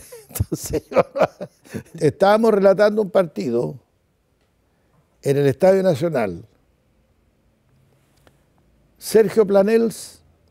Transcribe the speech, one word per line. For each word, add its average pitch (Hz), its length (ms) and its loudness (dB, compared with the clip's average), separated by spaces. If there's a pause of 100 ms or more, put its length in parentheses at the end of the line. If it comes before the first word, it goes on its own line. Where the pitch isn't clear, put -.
(160)
<laughs> 453 120 -20
Entonces, - 600 -8
yo, - 100 0 (1000)
estábamos 202 540 2
relatando 208 500 2
un 185 80 -6
partido 151 680 -4 (1400)
en 135 140 -2
el 143 100 0
Estadio 185 360 2
Nacional. 131 640 -2 (2500)
Sergio 214 480 0
Planels, 202 760 -2 (280)